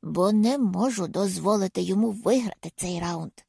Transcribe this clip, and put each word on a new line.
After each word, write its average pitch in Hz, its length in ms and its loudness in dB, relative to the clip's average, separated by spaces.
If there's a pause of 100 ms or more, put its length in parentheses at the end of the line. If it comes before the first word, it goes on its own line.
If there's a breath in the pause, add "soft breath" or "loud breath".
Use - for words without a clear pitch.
бо 180 300 2
не 220 260 4
можу 208 500 0
дозволити 190 720 0
йому 202 300 2
виграти 220 640 -2
цей 180 240 -6
раунд. 170 320 -6 (180)